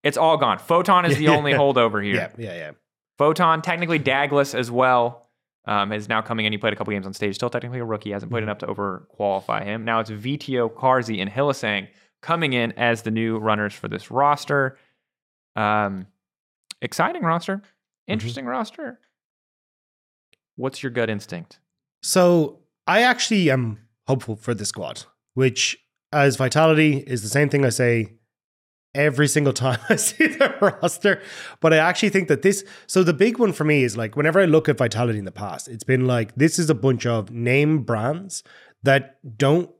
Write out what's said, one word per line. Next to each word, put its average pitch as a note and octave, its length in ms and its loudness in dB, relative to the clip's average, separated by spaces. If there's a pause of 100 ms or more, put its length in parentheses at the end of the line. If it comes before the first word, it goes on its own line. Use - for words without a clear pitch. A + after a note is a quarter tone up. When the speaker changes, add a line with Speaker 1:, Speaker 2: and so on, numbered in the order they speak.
Speaker 1:
It's D3 140 -2
all D#3+ 220 4
gone. A2+ 200 0
Photon F3+ 460 2
is C#3 140 2
the D3+ 60 -2
Speaker 2:
<laughs> - 0 -
Yeah. D3+ 120 6
Speaker 1:
only D3 160 0
holdover A#2+ 500 2
here. G2+ 120 -2
Speaker 2:
Yeah, F2+ 140 -4 (100)
yeah, G2+ 160 -12
yeah. D#2 160 -12 (480)
Speaker 1:
Photon, D#3+ 420 2
technically E3+ 380 -2
Dagless C#3 560 0
as A#2 160 -4
well, B2 580 2 (380)
um, G2+ 260 -2
is G#2+ 160 -8
now A2 140 0
coming A2 240 -4
in. G#2+ 60 0
He G#2 60 -6
played A2 140 0
a G#2 40 -6
couple G#2 160 -6
games G2 140 -4
on G2 60 -12
stage. G2+ 220 -4
Still A#2+ 160 -4
technically A#2+ 300 -8
a A#2 40 -6
rookie. G#2+ 280 -8
Hasn't G2 180 -10
played A#2 140 -4
Speaker 2:
Mm-hmm. G#2+ 40 -6
Speaker 1:
enough G#2 100 -6
to - 80 -10 (520)
overqualify G2+ 460 -2
him. A2 200 -8
Now A2+ 160 -2
it's G#2+ 80 -8
V A2+ 300 -8
T C3 200 -4
O A2+ 120 -2
Carzzy A#2 500 0
and G2 100 -4
Hylissang G#2+ 580 -2 (340)
coming D#3+ 320 -2
in A#2 180 0
as A#2 300 0
the A2 80 -4
new A2+ 280 -2
runners G#2 360 -2
for - 140 -12
this - 220 -10
roster. C#3 680 0 (760)
Um, G#2 500 -2 (720)
exciting G#3 420 -4
roster. E3+ 340 -2
Speaker 2:
Mm-hmm. - 560 -16
Speaker 1:
Interesting A3+ 340 -8
roster. B3 540 -8 (1600)
What's B2+ 260 -6
your C3+ 80 -4
gut A#2 200 -2
instinct? F2+ 480 -10 (440)
Speaker 2:
So F3 580 2 (260)
I G3 160 2
actually A3 480 2
am A#2+ 280 -2 (280)
hopeful A#2 300 -4
for A#2+ 180 -6
the G#2 100 -8
squad, D#2+ 400 -10 (300)
which - 440 0 (340)
as C#3 240 2
Vitality D3+ 680 4
is B2 160 -6
the G#2+ 60 -8
same C#3+ 200 2
thing C#3 160 2
I B2+ 60 4
say A#2 440 0 (800)
every C#3+ 340 2
single C#3 240 2
time B2 320 -2
<laughs> - 40 -14
I A3 80 4
see - 300 0
the C4+ 280 0 (280)
roster. F#3 400 0 (380)
But D#3+ 120 4
I D#3+ 60 6
actually F3 320 2
think F#3+ 180 0
that C#3+ 140 2
this, G3 220 2 (220)
so F#3 180 2
the E3 100 4
big A#3+ 240 2
one G#3+ 140 2
for D3+ 120 -4
me D3 200 4
is, A2 120 -2
like, A2 200 -6
whenever D#3+ 240 2
I F#3+ 60 6
look D#3 220 4
at B2+ 100 0
Vitality A2+ 400 0
in G2+ 60 -8
the F#2 80 -12
past, G2 360 -12
it's A2+ 160 -16
been B2+ 220 2
like, A#2+ 280 0
this D#3 240 2
is D#3+ 100 0
a D#3 60 4
bunch B2 320 0
of A2 240 -2
name C3 520 0
brands B2+ 600 -6 (400)
that C3+ 360 2 (200)
don't D3+ 420 2